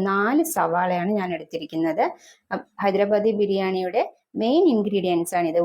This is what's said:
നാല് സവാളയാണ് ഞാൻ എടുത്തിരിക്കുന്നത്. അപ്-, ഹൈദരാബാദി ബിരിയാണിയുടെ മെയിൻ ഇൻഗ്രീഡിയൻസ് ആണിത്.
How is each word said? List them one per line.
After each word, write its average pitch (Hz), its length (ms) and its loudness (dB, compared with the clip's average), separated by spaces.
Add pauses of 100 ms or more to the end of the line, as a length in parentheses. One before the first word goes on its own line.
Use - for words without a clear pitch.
നാല് 214 420 2
സവാളയാണ് 180 680 0
ഞാൻ 185 160 -4
എടുത്തിരിക്കുന്നത്. 160 680 -4 (500)
അപ്-, - 140 -8 (140)
ഹൈദരാബാദി 202 580 2
ബിരിയാണിയുടെ 190 640 0 (400)
മെയിൻ 277 320 4
ഇൻഗ്രീഡിയൻസ് 185 640 0
ആണിത്. 170 260 0